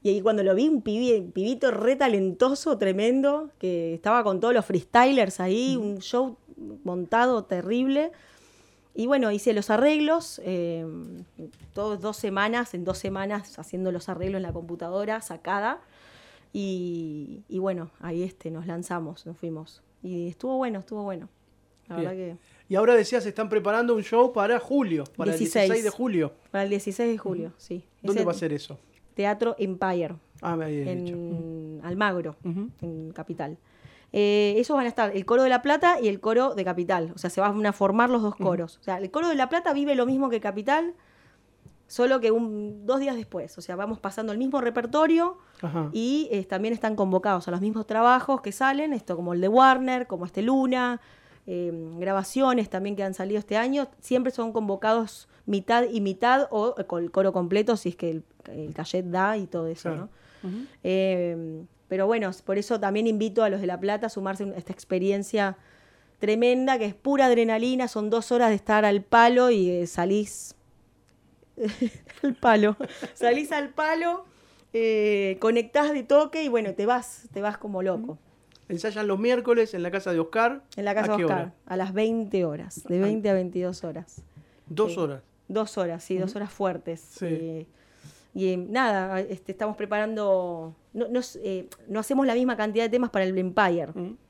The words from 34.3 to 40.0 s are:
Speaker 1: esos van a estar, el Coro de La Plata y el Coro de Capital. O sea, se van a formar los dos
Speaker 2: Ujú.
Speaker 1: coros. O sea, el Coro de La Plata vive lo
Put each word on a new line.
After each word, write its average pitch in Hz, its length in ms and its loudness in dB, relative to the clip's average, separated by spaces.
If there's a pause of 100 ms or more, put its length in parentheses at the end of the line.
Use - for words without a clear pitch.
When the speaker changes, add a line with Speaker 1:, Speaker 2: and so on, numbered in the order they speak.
Speaker 1:
esos 262 180 2
van 254 100 2
a - 20 0
estar, 214 280 -2
el 190 80 -4
Coro 240 180 4
de 262 60 4
La 247 140 4
Plata 311 380 4
y 226 80 2
el 196 120 -2
Coro 233 340 2
de 190 100 -2
Capital. 175 500 -2
O - 40 -16
sea, 175 120 -4
se 190 100 -2
van 208 260 2
a 202 60 2
formar 208 380 4
los 240 120 2
dos 208 120 -2
Speaker 2:
Ujú. - 100 -8
Speaker 1:
coros. 180 340 -2
O - 40 -20
sea, 185 160 -4
el 190 120 -8
Coro 330 180 0
de 320 60 2
La 262 140 2
Plata 349 240 0
vive 285 220 2
lo 247 120 2